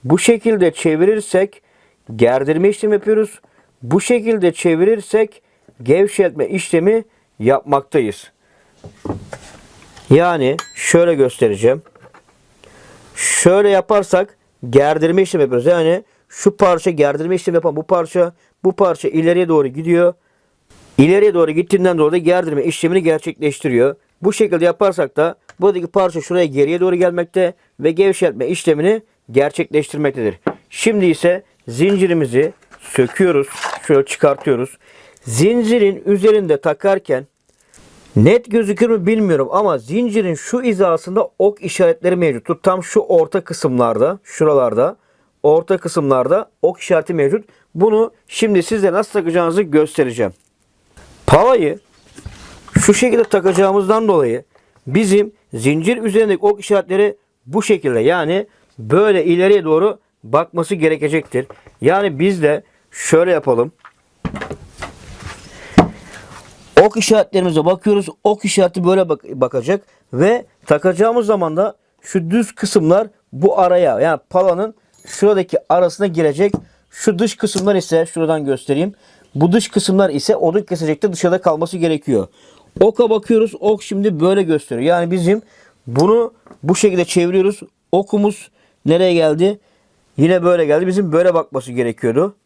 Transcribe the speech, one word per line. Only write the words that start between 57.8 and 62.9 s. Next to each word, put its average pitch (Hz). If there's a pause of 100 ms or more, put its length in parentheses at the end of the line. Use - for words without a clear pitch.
yani 170 (320)
böyle 175
ileriye 180
doğru 160 (240)
bakması 160
gerekecektir. 156 (340)
Yani 175
biz 180
de 147 (280)